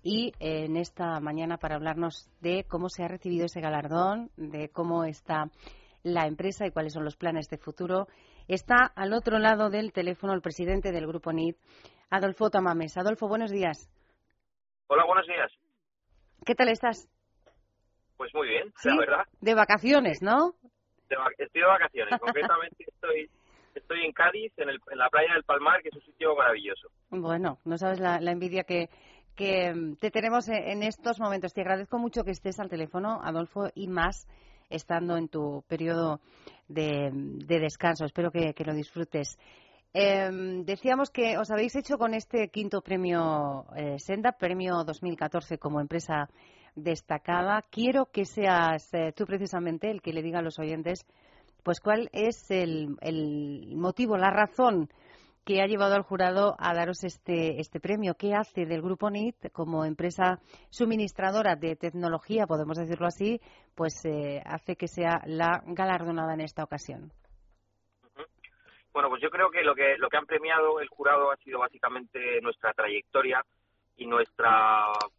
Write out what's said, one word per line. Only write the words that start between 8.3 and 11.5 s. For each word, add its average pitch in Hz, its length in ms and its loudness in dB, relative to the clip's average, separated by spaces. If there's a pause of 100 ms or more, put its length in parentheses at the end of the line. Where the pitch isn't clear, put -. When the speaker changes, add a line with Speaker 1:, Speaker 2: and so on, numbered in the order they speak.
Speaker 1:
Está 214 280 2 (180)
al 196 180 -2
otro 220 260 0
lado 214 300 4
del 208 240 -2
teléfono 180 400 -2
el 180 80 0
presidente 180 520 -2
del 160 140 -4
Grupo 165 240 -6
nit, 165 280 -2 (500)